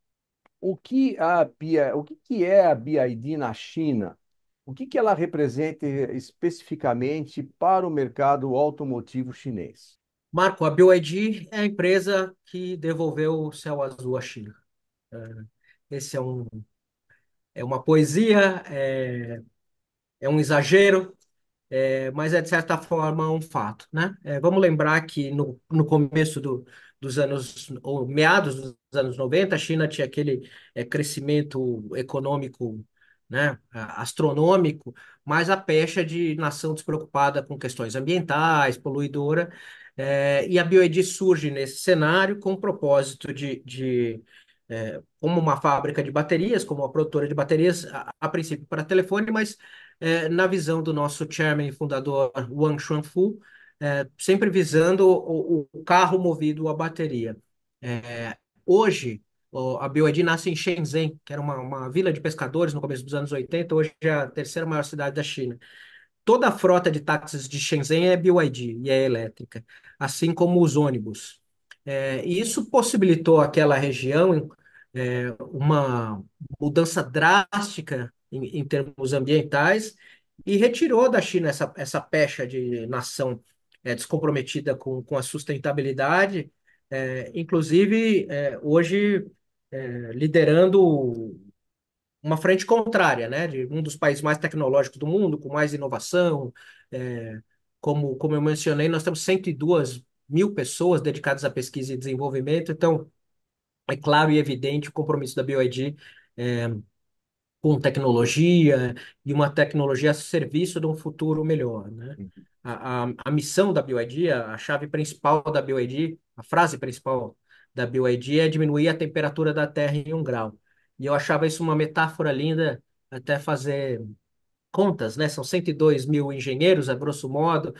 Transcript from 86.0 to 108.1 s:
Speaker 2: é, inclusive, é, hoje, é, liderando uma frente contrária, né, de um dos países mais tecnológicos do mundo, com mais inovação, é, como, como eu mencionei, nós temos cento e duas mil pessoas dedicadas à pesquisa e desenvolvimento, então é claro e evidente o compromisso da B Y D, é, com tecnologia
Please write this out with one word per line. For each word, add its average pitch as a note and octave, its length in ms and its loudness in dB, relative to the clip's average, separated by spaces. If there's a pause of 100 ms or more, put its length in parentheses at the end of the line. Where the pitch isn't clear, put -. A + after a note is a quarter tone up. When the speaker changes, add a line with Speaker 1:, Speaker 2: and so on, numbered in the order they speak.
Speaker 2:
é, C3 440 -6
inclusive, F#3 920 2
é, C#3+ 340 -4
hoje, F3+ 640 2 (440)
é, B2 420 -10
liderando D3+ 1300 4 (800)
uma D#3 140 0
frente F#3 300 2
contrária, F#3+ 640 2
né, D#3 180 -4
de C3 220 -6
um D#3 120 -4
dos D3 140 -6
países D3 260 0
mais D3+ 140 0
tecnológicos C#3+ 640 0
do D3 80 -6
mundo, E3+ 320 0
com C#3+ 100 -14
mais D3 240 0
inovação, C#3 800 -2 (400)
é, A#2+ 480 -8 (400)
como, D3 360 -2
como D3+ 180 -2
eu D3+ 80 0
mencionei, D3+ 480 0
nós D#3+ 120 0
temos D#3+ 200 -4
cento F#3+ 260 0
e D#3+ 60 -4
duas D3 500 0 (240)
mil F#3+ 240 2
pessoas E3+ 480 0
dedicadas C#3 440 -2
à C#3 60 0
pesquisa C3 440 -6
e - 20 -6
desenvolvimento, C3+ 760 -2
então D#3+ 400 0 (800)
é C#3+ 80 -4
claro D3 340 4
e D3+ 80 6
evidente C#3 500 -2
o - 40 -16
compromisso C#3+ 420 -2
da C#3 80 -2
B C3+ 120 -2
Y C3 140 2
D, C3 280 -4 (400)
é, A#2+ 320 -2 (920)
com D3+ 200 2
tecnologia C3+ 1120 4 (300)